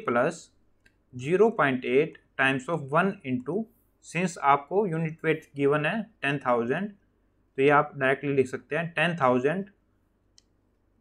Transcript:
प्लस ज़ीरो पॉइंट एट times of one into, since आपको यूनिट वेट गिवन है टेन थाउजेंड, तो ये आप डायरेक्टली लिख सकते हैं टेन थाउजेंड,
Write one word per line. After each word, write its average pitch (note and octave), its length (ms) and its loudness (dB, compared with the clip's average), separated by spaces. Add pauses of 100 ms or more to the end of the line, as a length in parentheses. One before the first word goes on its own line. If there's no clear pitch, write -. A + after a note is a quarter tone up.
प्लस B2+ 440 -2 (640)
ज़ीरो F3 440 2
पॉइंट C3+ 280 2
एट D3 320 2 (240)
times C3+ 340 0
of C#3 180 -8
one F#3 180 2 (200)
into, B2+ 260 -4 (480)
since F3 320 -4 (140)
आपको F3+ 360 2
यूनिट D#3+ 380 -4
वेट D#3+ 200 0 (100)
गिवन C#3+ 300 2
है G#3 160 -2 (200)
टेन C#3 240 -2
थाउजेंड, B2+ 440 0
तो - 720 -12
ये C#3 80 6
आप D3 260 4
डायरेक्टली C#3 380 -2
लिख C3 140 2
सकते C#3 300 -8
हैं E3 180 -4
टेन E3+ 260 0
थाउजेंड, C3+ 440 2 (1400)